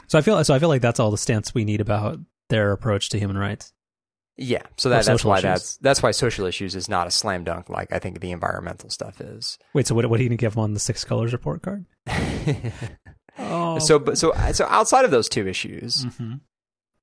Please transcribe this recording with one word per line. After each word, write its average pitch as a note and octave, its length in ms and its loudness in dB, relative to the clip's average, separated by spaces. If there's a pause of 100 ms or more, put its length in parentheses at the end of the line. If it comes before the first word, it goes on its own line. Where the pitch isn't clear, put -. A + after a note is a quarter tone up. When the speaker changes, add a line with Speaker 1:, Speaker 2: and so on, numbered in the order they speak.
Speaker 1:
So D#3+ 100 4
I D3+ 40 6
feel, G3 220 4
so D3 100 4
I C3 40 4
feel E3 100 4
like C3+ 140 4
that's A#2+ 180 2
all A2 100 4
the G#2 80 0
stance - 360 -2
we A2+ 100 0
need G#2 160 0
about G#2+ 380 -2 (320)
their G#2 220 2
approach G2 380 -2
to A2 80 -2
human G2 200 -2
rights. G2+ 340 -6 (640)
Speaker 2:
Yeah, B2 260 -2 (140)
so - 120 0
Speaker 1:
Or - 20 4
Speaker 2:
that, A#2+ 60 4
that's A2 100 4
Speaker 1:
social A2 240 4
Speaker 2:
why F#2+ 80 6
Speaker 1:
issues. F#2 60 2
Speaker 2:
that's, F#2 320 -2
that's C3+ 260 4
why A#2+ 80 4
social G#2+ 360 0
issues F#2 280 -4
is F2+ 140 -6
not F2+ 180 0
a E2+ 60 -8
slam F#2 320 -2
dunk E2+ 240 -6
like F#2 240 -6
I F#2 80 -2
think F#2 180 -8
the F2+ 140 -6
environmental F2+ 580 -6
stuff - 300 -10
is. - 380 -12 (160)
Speaker 1:
Wait, C3 120 2
so A#2+ 80 0
what, A#2 120 2
what A2+ 120 2
are B2+ 60 2
you A#2+ 40 2
gonna A#2 80 0
give A2 180 0
them A2 100 0
on G#2+ 100 0
the G2+ 60 -4
Six - 240 -4
Colors A2+ 280 -2
report D3 300 -6
card? F#3+ 220 -8 (220)
Speaker 2:
<laughs> - 640 -4 (640)
Speaker 1:
Oh. E3 440 -4
Speaker 2:
So, D3+ 180 6
but, D3 180 0
so, D#3+ 160 2 (200)
so F3+ 140 2
outside C4 380 4
of A3 60 2
those A#2 180 4
two G2+ 200 -2
issues, A#2 560 -6
Speaker 1:
Mm-hmm. A#2 300 -8 (680)